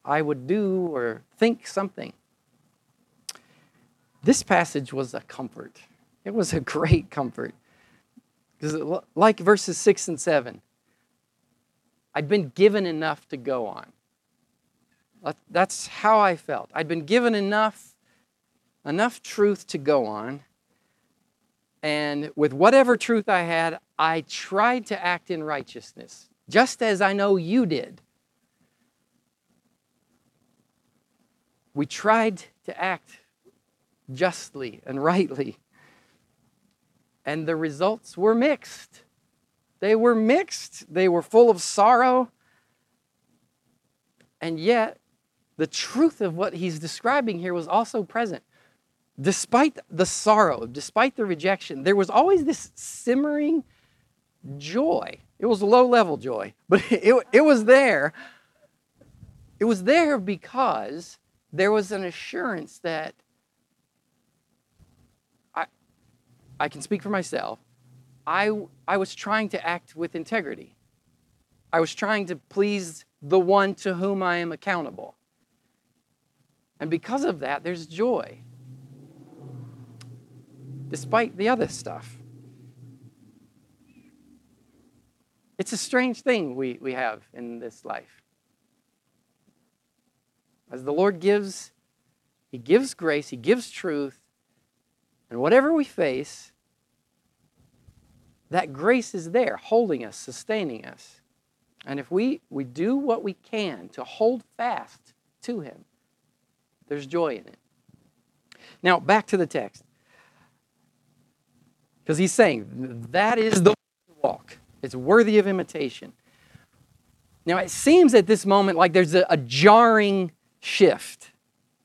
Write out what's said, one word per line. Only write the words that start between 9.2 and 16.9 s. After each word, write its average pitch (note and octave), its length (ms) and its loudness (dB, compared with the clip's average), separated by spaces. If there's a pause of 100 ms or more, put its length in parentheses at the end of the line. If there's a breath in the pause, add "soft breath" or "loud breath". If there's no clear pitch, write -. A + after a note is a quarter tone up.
verses F#3+ 400 2
six - 300 2
and D#3+ 120 -8
seven, C#3 400 -2 (1500)
I'd D3+ 160 -6
been F#3 200 0
given G3+ 380 2
enough D#3 420 -6
to D3+ 80 -10
go B2 320 -6
on. - 240 -16 (1300)
That, D3+ 140 -6 (120)
that's F3+ 380 -2
how A3 320 2
I G3 160 4
felt. D3 400 -8
I'd D#3 140 -4
been E3 160 -4